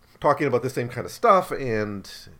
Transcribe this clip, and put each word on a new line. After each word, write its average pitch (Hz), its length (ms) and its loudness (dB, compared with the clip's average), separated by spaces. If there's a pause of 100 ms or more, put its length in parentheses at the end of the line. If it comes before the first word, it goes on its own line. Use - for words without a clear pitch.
(180)
talking 147 280 2
about 123 160 2
the 127 80 -4
same 123 180 -4
kind - 160 -8
of - 80 -10
stuff, 208 400 4
and 107 580 -4 (300)